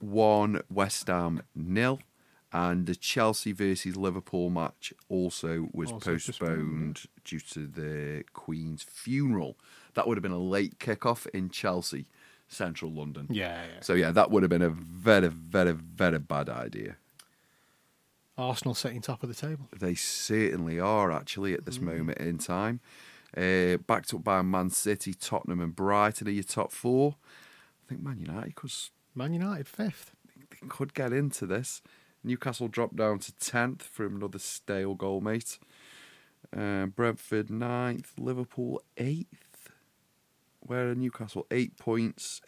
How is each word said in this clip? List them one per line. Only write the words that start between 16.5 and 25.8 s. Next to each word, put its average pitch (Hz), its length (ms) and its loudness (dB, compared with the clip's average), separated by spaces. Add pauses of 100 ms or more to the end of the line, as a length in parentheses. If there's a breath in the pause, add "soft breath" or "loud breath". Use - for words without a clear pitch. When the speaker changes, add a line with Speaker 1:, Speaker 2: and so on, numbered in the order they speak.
Speaker 2:
Arsenal 127 360 -2
sitting 120 260 -4
top 120 220 -6
of 123 60 -6
the 117 60 -8
table. 143 320 -8 (100)
Speaker 1:
They 92 180 0
certainly 90 840 0
are, 98 320 4
actually, 95 440 -2
at - 100 -4
this 123 140 -8
Speaker 2:
Mm. 131 40 -4
Speaker 1:
moment 80 360 -2
in 82 200 -2
time. 110 420 -2 (560 loud breath)
Uh, 92 420 4
backed - 360 0
up 82 80 -6
by 95 200 4
Man 92 280 2
City, 101 440 0
Tottenham - 460 -2
and 85 140 -2
Brighton 104 540 4